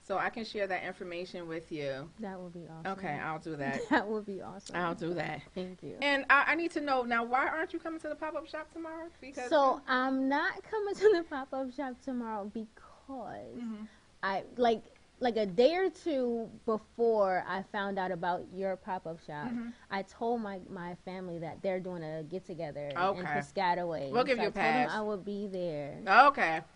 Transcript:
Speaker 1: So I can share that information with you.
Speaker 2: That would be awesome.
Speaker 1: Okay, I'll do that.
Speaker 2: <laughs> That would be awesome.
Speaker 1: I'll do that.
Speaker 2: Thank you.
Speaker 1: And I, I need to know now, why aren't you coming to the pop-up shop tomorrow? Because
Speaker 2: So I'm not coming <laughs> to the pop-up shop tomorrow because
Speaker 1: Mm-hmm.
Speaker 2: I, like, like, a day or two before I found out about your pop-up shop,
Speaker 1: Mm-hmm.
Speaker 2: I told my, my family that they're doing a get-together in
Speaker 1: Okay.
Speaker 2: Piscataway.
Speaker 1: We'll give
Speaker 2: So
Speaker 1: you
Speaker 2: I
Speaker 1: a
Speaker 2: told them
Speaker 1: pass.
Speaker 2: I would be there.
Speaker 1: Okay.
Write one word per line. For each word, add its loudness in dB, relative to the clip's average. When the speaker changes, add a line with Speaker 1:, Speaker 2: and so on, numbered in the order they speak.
Speaker 1:
So -6
I 0
can -6
share -2
that -2
information -8
with -8
you. -4
Speaker 2:
That -8
would -12
be -12
awesome. -8
Speaker 1:
Okay, -6
I'll -4
do -8
that. -2
Speaker 2:
<laughs> -4
That 4
would -4
be -8
awesome. -10
Speaker 1:
I'll 0
do -4
that. -6
Speaker 2:
Thank -8
you. -12
Speaker 1:
And 2
I, 8
I 4
need -2
to -2
know 0
now, 0
why 0
aren't -4
you -4
coming -8
to -10
the -6
pop-up -6
shop -10
tomorrow? -10
Because -8
Speaker 2:
So 6
I'm 2
not 0
coming -2
<laughs> -6
to 10
the 2
pop-up -6
shop -4
tomorrow -4
because -10
Speaker 1:
Mm-hmm. -8
Speaker 2:
I, -2
like, 4
like, 2
a 4
day 8
or 4
two 0
before 4
I -2
found -2
out 0
about -2
your -2
pop-up -6
shop, -6
Speaker 1:
Mm-hmm. -4
Speaker 2:
I -2
told -2
my, -6
my -8
family -8
that -8
they're 0
doing -6
a -6
get-together -8
in -4
Speaker 1:
Okay. 2
Speaker 2:
Piscataway. 0
Speaker 1:
We'll 4
give 2
Speaker 2:
So 0
Speaker 1:
you 2
Speaker 2:
I 0
Speaker 1:
a -12
Speaker 2:
told 0
them 4
Speaker 1:
pass. -2
Speaker 2:
I -2
would -4
be -4
there. -4
Speaker 1:
Okay. 4